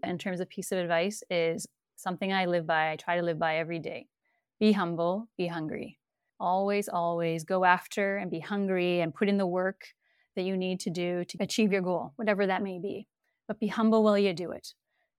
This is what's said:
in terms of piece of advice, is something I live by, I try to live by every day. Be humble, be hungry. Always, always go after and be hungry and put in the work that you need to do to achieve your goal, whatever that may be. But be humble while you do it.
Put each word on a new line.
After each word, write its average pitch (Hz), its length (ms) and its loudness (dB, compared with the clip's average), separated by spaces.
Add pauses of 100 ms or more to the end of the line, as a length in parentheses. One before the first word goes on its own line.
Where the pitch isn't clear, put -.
in 180 140 -2
terms 180 220 -6
of 185 80 -6
piece - 240 -10
of 190 60 0
advice, 175 500 0
is 165 380 0 (300)
something 190 360 -4
I 190 140 2
live 175 200 0
by, 160 260 2
I 156 40 -6
try 175 200 -2
to 175 60 0
live 170 160 0
by 160 180 0
every 165 220 -2
day. 156 280 -10 (540)
Be 214 120 6
humble, 180 640 0
be 175 120 -2
hungry. 165 500 -8 (400)
Always, 196 500 0
always 170 560 0
go 185 200 0
after 196 520 2
and 190 140 -6
be 165 100 -4
hungry 185 600 0
and 160 140 -2
put 208 140 0
in 202 100 4
the 196 80 2
work 185 420 -2 (480)
that 190 60 -2
you 190 140 -2
need 185 240 -2
to - 100 -4
do 175 340 -2
to 175 160 -10
achieve 202 320 2
your 196 100 2
goal, 175 340 -2
whatever 202 300 2
that 190 160 0
may 190 160 -4
be. 196 300 -8 (400)
But 214 120 -8
be 220 60 0
humble 220 360 4
while 208 160 6
you 202 140 4
do 170 200 -6
it. - 200 -14 (460)